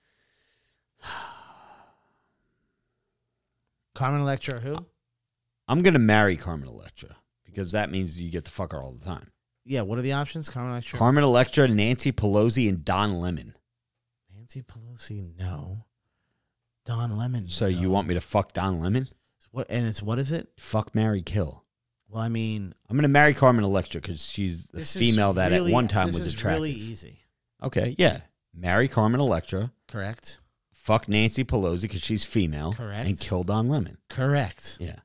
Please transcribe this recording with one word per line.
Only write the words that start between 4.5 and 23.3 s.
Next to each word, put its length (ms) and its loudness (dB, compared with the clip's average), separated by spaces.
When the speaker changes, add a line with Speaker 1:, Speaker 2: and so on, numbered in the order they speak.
Speaker 2:
who? 160 -8
Speaker 1:
I'm 160 2
gonna 160 8
marry 380 6
Carmen 320 -8
Electra 480 -20
because 280 -8
that 180 0
means 300 -4
you 100 -6
get 160 -6
to 40 -20
fuck 220 -8
her 100 -8
all 100 -12
the 120 -18
time. 260 -10
Speaker 2:
Yeah, 180 -2
what 160 -4
are 40 -4
the 100 -4
options? 360 -6
Carmen 240 -8
Electra? 260 -8
Speaker 1:
Carmen 260 6
Electra, 440 6
Nancy 440 2
Pelosi, 560 4
and 160 0
Don 360 0
Lemon. 340 -6
Speaker 2:
Nancy 280 -18
Pelosi, 760 -14
no. 460 -8
Don 340 -4
Lemon, 300 -4
Speaker 1:
So 200 0
Speaker 2:
no. 100 2
Speaker 1:
you 120 2
want 180 0
me 60 -2
to 60 -2
fuck 340 -2
Don 260 -2
Lemon? 280 -2
Speaker 2:
What? 180 -8
And 180 -2
it's, 160 -6
what 160 -4
is 140 -4
it? 240 -6
Speaker 1:
Fuck, 380 -4
marry, 260 2
kill. 440 -4
Speaker 2:
Well, 140 -8
I 80 -4
mean, 420 -4
Speaker 1:
I'm 80 -2
gonna 120 4
marry 260 6